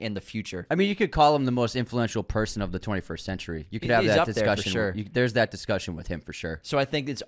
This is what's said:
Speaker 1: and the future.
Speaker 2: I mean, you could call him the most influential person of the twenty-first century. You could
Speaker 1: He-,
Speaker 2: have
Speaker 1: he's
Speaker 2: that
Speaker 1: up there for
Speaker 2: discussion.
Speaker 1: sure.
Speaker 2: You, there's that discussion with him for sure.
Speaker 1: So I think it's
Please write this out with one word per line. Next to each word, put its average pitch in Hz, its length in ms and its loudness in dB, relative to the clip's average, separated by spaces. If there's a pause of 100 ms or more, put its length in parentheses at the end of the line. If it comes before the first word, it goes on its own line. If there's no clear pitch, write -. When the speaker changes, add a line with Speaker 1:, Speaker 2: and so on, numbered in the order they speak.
Speaker 1:
and 107 160 -4
the - 40 -6
future. 95 520 -8
Speaker 2:
I - 20 2
mean, 196 140 4
you 202 80 -2
could 190 160 0
call 151 240 6
him 135 80 2
the 123 80 2
most 123 240 2
influential 117 480 0
person 107 380 -2
of 90 100 -4
the 92 80 -4
twenty-first 90 440 -4
century. 87 460 -8
You 107 80 -6
could - 120 -2
Speaker 1:
He-, 117 40 6
Speaker 2:
have 113 80 6
Speaker 1:
he's 110 80 4
Speaker 2:
that 101 80 6
Speaker 1:
up - 80 4
there 110 80 -2
for 113 60 0 (160)
Speaker 2:
discussion. 95 160 -2
Speaker 1:
sure. 101 240 0
Speaker 2:
You, 107 160 -4
there's 123 220 2
that 113 180 2
discussion 95 420 -4
with - 140 -10
him 82 120 -6
for - 120 -14
sure. 80 320 -6
Speaker 1:
So 143 160 0
I 135 40 4
think 143 240 -4
it's 135 200 -6